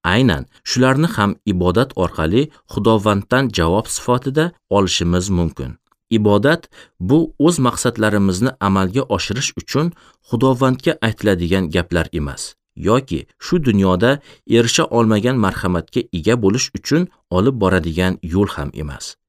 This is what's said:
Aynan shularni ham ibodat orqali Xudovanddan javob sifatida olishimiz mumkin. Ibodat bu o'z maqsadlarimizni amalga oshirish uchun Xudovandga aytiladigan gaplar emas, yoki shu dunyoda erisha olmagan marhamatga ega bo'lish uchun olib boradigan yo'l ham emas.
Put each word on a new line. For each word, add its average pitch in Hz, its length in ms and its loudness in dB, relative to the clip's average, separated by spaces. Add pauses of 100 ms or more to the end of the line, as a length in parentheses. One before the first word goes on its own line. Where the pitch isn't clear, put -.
Aynan 90 440 0 (140)
shularni 131 480 0
ham 101 360 -2
ibodat 92 500 0
orqali 87 500 0 (260)
Xudovanddan 107 800 0
javob 92 380 0
sifatida 135 640 -2 (160)
olishimiz 90 640 0
mumkin. 80 420 -2 (400)
Ibodat 107 580 2 (280)
bu 104 200 2 (180)
o'z 160 240 2
maqsadlarimizni 107 1000 0
amalga 98 420 0
oshirish 104 560 -4
uchun 160 340 -4 (380)
Xudovandga 131 680 0
aytiladigan 95 720 0
gaplar 85 440 -2
emas, 71 420 -8 (180)
yoki 90 460 -2 (200)
shu - 240 -2
dunyoda 101 480 2 (380)
erisha 117 360 2
olmagan 113 500 0
marhamatga 92 640 -2 (120)
ega 92 280 0
bo'lish 104 320 0
uchun 165 340 -2 (220)
olib 110 320 0
boradigan 90 520 0 (100)
yo'l 92 240 0
ham 73 260 -8
emas. 73 420 -12 (120)